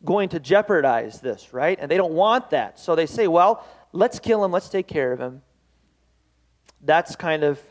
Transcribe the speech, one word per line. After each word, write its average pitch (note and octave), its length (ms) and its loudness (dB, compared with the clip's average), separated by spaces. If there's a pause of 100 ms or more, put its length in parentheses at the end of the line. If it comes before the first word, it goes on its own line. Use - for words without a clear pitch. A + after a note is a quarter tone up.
going F#3+ 260 0
to E3+ 100 -6
jeopardize C#3 800 0
this, A#2+ 320 -10
right? D3+ 280 -2
And C#3+ 100 -8
they E3+ 60 2
don't F3+ 160 0
want G#3+ 380 0
that. B2 280 -4
So - 160 -2
they D#3+ 120 0
say, G#3 220 -2
"Well, F3+ 380 2 (260)
let's A3+ 260 0
kill G#3+ 260 0
him, F#3 80 -2
let's F#3 160 -4
take F#3 180 -4
care C3 260 -2
of B2+ 80 -6
him." C3 220 -12 (1400)
That's D#3 340 0
kind D#3 260 -4
of D3 180 -2 (100)